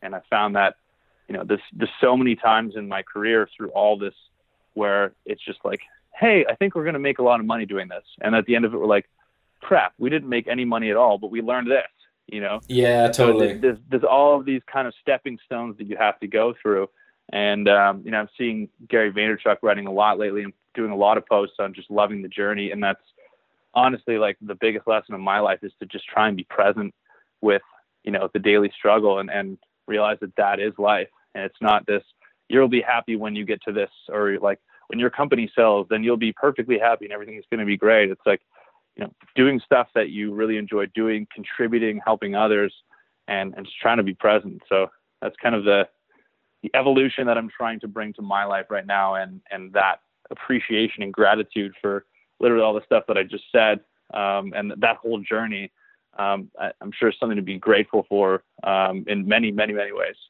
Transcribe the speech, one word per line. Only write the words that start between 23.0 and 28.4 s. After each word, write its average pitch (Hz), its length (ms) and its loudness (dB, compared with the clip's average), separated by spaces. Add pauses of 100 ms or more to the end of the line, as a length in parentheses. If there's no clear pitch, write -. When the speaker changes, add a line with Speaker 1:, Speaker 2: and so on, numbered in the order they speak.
Speaker 1:
honestly, 123 420 0
like, 107 240 0
the 104 140 -10
biggest 107 320 -2
lesson 110 280 -2
of 95 60 -8
my 98 200 0
life 98 220 0
is 101 180 -12
to 98 60 -12
just - 220 -14
try 110 200 2
and 98 80 -2
be 92 80 -10
present 101 500 0 (480)
with, 101 200 4 (420)
you 104 80 -6
know, 95 200 -2
the 107 60 -4
daily 101 360 4